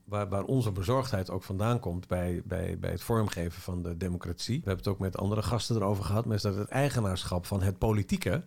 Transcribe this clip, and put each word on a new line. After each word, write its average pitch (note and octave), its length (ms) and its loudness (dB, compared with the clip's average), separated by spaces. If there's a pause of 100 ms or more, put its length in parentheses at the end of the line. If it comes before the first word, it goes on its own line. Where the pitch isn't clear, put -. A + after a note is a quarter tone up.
waar, G#2 260 -2
waar G2 140 0
onze B2 280 2
bezorgdheid G2 580 0
ook F2+ 140 -4
vandaan G#2+ 360 0
komt F2+ 280 -4
bij, F2+ 380 0
bij, F2 340 -2
bij F2+ 120 -2
het E2+ 100 -2
vormgeven G2 600 0
van F2+ 220 -4
de E2+ 140 -4
democratie. F2+ 640 -2
We E3 80 -8
hebben F#2 180 0
het G2+ 80 2
ook F#2 60 -4
met F#2+ 180 0
andere G#2+ 260 0
gasten - 320 0
erover G2 280 2
gehad, G2+ 220 0
maar A2+ 100 2
is G2 60 0
dat G2+ 140 2
het G2+ 120 -2
eigenaarschap A2 800 0
van G2 160 0
het F#2+ 160 2
politieke, G#2+ 680 2